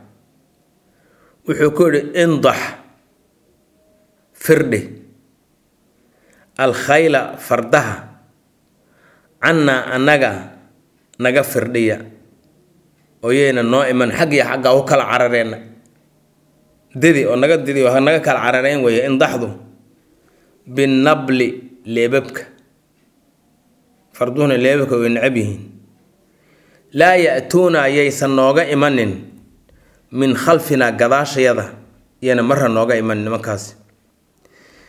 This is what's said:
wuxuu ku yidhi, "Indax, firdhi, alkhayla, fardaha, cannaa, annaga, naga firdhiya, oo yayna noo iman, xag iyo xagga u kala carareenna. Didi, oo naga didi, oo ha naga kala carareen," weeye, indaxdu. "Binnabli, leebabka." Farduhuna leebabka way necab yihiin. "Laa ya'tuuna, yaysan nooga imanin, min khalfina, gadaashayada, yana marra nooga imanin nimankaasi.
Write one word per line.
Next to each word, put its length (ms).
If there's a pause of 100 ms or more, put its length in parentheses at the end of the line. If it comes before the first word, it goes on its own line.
(1500)
wuxuu 220
ku 160
yidhi, 140 (220)
"Indax, 360 (1700)
firdhi, 480 (1800)
alkhayla, 800
fardaha, 560 (1500)
cannaa, 520
annaga, 380 (840)
naga 240
firdhiya, 560 (1200)
oo 100
yayna 300
noo 240
iman, 240
xag 220
iyo 120
xagga 300
u 100
kala 220
carareenna. 520 (1400)
Didi, 320
oo 100
naga 200
didi, 260
oo 80
ha 100
naga 200
kala 200
carareen," 420
weeye, 240
indaxdu. 420 (1200)
"Binnabli, 800 (380)
leebabka." 560 (1700)
Farduhuna 440
leebabka 440
way 80
necab 280
yihiin. 240 (1300)
"Laa 220
ya'tuuna, 720
yaysan 480
nooga 320
imanin, 440 (1000)
min 240
khalfina, 560
gadaashayada, 720 (580)
yana 200
marra 260
nooga 280
imanin 280
nimankaasi. 500 (1120)